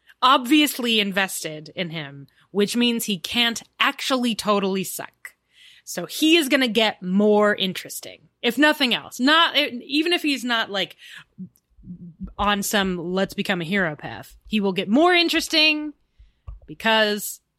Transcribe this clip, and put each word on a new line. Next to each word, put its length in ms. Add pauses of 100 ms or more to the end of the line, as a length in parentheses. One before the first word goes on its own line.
(240)
obviously 760
invested 760
in 160
him, 340 (240)
which 260
means 300
he 140
can't 420 (180)
actually 540
totally 500
suck. 520 (480)
So 240
he 300
is 120
gonna 180
get 360
more 500
interesting, 680 (200)
if 160
nothing 380
else. 240
Not, 360
even 580
if 100
he's 200
not, 280
like, 240 (1400)
on 260
some 500
let's 200
become 280
a 40
hero 300
path, 400 (120)
he 120
will 140
get 160
more 240
interesting 800 (720)
because 760 (180)